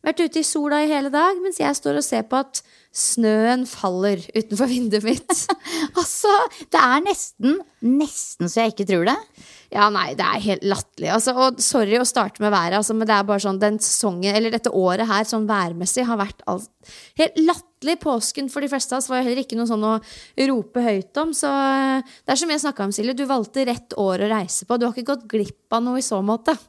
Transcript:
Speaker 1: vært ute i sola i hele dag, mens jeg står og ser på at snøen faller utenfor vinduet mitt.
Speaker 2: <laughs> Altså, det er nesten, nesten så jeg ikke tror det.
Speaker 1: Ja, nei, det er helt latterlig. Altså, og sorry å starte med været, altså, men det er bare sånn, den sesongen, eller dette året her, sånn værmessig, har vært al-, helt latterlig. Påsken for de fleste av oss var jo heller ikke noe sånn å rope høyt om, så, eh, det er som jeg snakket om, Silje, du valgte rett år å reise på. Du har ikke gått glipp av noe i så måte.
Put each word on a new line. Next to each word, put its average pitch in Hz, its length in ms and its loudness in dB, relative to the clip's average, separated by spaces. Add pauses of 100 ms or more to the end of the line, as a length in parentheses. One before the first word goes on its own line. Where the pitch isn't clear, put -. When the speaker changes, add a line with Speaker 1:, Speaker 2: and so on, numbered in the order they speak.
Speaker 1:
vært 311 160 -2
ute 320 220 0
i - 20 -2
sola 294 400 0
i 302 80 2
hele 277 220 0
dag, 359 260 2
mens 370 240 -4
jeg 285 160 0
står 294 220 0
og - 20 -2
ser 220 240 -2
på 262 160 0
at - 160 -8 (360)
snøen 226 760 2
faller 185 500 0 (140)
utenfor 220 360 0
vinduet 220 360 0
mitt. - 440 0
Speaker 2:
<laughs> 330 500 -2
Altså, 403 320 0 (400)
det 339 80 2
er 262 240 6
nesten, 320 520 0 (280)
nesten 254 680 0
så 226 140 2
jeg 220 100 2
ikke 202 160 -4
tror 180 200 4
det. 285 60 2 (580)
Speaker 1:
Ja, 202 200 6
nei, 175 240 -2
det - 80 0
er 214 180 -2
helt 202 220 -2
latterlig. - 480 -4
Altså, 254 240 0
og 262 240 2
sorry 220 380 2
å 247 80 2
starte 208 360 -2
med 208 100 2
været, 180 260 2
altså, 220 180 0
men 220 120 0
det 214 60 6
er 202 120 2
bare 202 160 0
sånn, 190 180 0
den 214 220 2
sesongen, 196 520 0
eller 226 180 2
dette 233 220 0
året 190 340 2
her, 214 180 2
sånn 220 220 -2
værmessig, 185 600 -2
har 226 120 -2
vært 202 280 -6
al-, 196 160 -4 (540)
helt 311 220 2
latterlig. 330 640 0
Påsken 269 480 -2
for 285 140 -4
de 254 60 -2
fleste 269 240 -4
av 269 40 -2
oss 262 120 -4
var 254 100 0
jo 254 80 0
heller 254 140 -2
ikke 240 120 -6
noe 233 140 -2
sånn 214 180 0
å 220 60 2 (560)
rope 247 340 -2
høyt 208 380 -2
om, 320 160 -2
så, 285 140 0 (180)
eh, 269 560 0
det 262 80 0
er 277 80 0
som 330 100 -2
jeg 294 140 -2
snakket 208 220 -2
om, 196 80 -4
Silje, 240 200 -2
du 277 140 -4
valgte 262 400 -2
rett 240 300 -6
år 196 260 0
å 214 80 0
reise 190 340 -4
på. 240 120 0
Du 240 80 2
har 233 100 -4
ikke 254 160 -4
gått 233 180 -8
glipp 220 460 -2
av 233 80 0
noe 254 160 -2
i 262 40 -4
så 202 200 -2
måte. 226 320 0 (120)